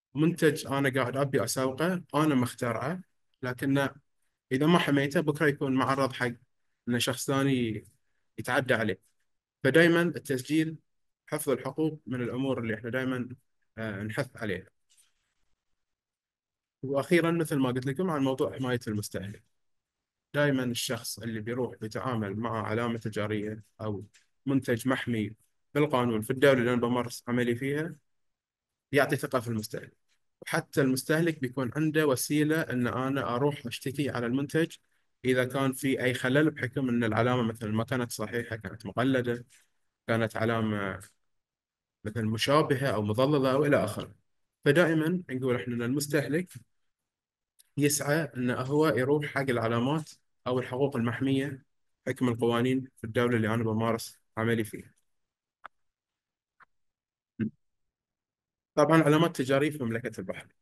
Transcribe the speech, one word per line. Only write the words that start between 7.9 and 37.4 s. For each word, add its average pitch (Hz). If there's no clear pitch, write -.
يتعدى 123
عليه. 113
فدايما 165
التسجيل 156
حفظ 147
الحقوق 147
من 123
الأمور 123
اللي 113
إحنا 117
دايما، 127
آه، 107
نحث 117
عليها. 101
وأخيرا، 139
مثل 165
ما 131
قلت 123
لكم 143
عن 151
موضوع 135
حماية 127
المستهلك. 104
دايما 143
الشخص 120
اللي 113
بيروح 120
بيتعامل 110
مع 113
علامة 117
تجارية 107
أو 104
منتج 131
محمي 113
بالقانون 123
في 107
الدولة 135
اللي 120
أنا 123
بمارس 120
عملي 120
فيها، 143
يعطي 143
ثقة 131
في 113
المستهلك. -
وحتى -
المستهلك 156
بيكون 127
عنده 156
وسيلة 151
إن 127
أنا 127
أروح 143
أشتكي 127
على 120
المنتج 143
إذا 127
كان 135
في 131
أي 127
خلل، 135
بحكم 131
إن 120
العلامة 117